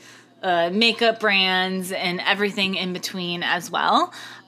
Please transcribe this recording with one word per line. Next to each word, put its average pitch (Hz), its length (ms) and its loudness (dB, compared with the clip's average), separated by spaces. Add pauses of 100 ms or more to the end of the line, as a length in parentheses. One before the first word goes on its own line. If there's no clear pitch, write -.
(440)
uh, 175 280 2
makeup 226 480 2
brands 185 720 0
and 180 320 -2
everything 196 520 0
in 180 180 -4
between 180 480 -6
as 170 300 -2
well. 190 420 2 (340)